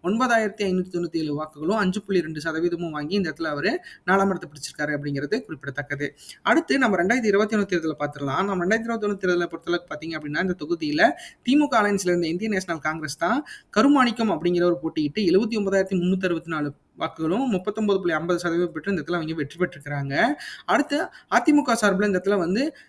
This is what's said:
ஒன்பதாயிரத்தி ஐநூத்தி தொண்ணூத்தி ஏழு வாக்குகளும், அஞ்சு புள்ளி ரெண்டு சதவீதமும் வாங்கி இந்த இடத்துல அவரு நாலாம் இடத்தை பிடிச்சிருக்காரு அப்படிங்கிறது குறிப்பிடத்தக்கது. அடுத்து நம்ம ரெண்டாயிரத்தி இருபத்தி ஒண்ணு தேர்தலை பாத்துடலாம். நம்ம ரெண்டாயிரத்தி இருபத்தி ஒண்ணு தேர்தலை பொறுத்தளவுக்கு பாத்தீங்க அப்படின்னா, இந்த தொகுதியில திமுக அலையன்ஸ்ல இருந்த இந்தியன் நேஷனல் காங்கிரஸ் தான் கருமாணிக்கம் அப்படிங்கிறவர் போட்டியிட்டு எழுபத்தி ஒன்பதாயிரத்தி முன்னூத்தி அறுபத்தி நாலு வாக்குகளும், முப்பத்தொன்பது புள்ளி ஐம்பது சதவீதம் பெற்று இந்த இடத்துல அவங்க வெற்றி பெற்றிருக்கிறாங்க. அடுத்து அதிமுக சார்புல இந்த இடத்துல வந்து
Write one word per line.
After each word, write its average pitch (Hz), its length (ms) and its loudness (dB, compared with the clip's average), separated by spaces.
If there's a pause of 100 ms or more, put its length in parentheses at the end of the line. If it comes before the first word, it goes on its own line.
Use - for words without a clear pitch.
ஒன்பதாயிரத்தி 220 600 2
ஐநூத்தி 185 280 0
தொண்ணூத்தி 170 240 -4
ஏழு 151 260 -2
வாக்குகளும், 156 340 -2
அஞ்சு 196 260 0
புள்ளி 190 180 0
ரெண்டு 156 200 -6
சதவீதமும் 165 500 -2
வாங்கி 151 240 -4
இந்த 185 160 0
இடத்துல - 120 -8
அவரு 160 380 -2 (260)
நாலாம் 196 220 4
இடத்தை 160 220 -4
பிடிச்சிருக்காரு 147 400 -8
அப்படிங்கிறது 143 500 -2
குறிப்பிடத்தக்கது. 143 760 -8 (260)
அடுத்து 277 360 2
நம்ம 208 240 2
ரெண்டாயிரத்தி 226 220 2
இருபத்தி 208 320 2
ஒண்ணு 208 40 4
தேர்தலை 160 380 0
பாத்துடலாம். 143 460 -2
நம்ம 185 220 -2
ரெண்டாயிரத்தி 220 140 2
இருபத்தி 226 260 -4
ஒண்ணு 190 240 0
தேர்தலை 175 160 2
பொறுத்தளவுக்கு 170 440 -4
பாத்தீங்க 160 280 -8
அப்படின்னா, 147 220 -4
இந்த 185 180 0
தொகுதியில 160 520 2 (340)
திமுக 285 360 4
அலையன்ஸ்ல 196 280 2
இருந்த 175 200 2
இந்தியன் 196 240 -2
நேஷனல் 190 300 -4
காங்கிரஸ் 156 360 -6
தான் 233 280 0 (300)
கருமாணிக்கம் 240 540 4
அப்படிங்கிறவர் 175 540 2
போட்டியிட்டு 156 360 -2
எழுபத்தி 214 380 4
ஒன்பதாயிரத்தி 190 380 0
முன்னூத்தி 185 280 2
அறுபத்தி 170 260 -2
நாலு 147 240 -4 (240)
வாக்குகளும், 160 500 -2
முப்பத்தொன்பது 202 500 0
புள்ளி 175 160 0
ஐம்பது 170 240 0
சதவீதம் 170 340 -2
பெற்று 160 180 -6
இந்த 170 120 0
இடத்துல 156 120 -4
அவங்க 160 200 -2
வெற்றி 151 240 -6
பெற்றிருக்கிறாங்க. 143 760 -2 (300)
அடுத்து 285 400 0 (260)
அதிமுக 254 500 4
சார்புல 202 260 2
இந்த 190 120 2
இடத்துல 196 200 2
வந்து 202 380 0 (120)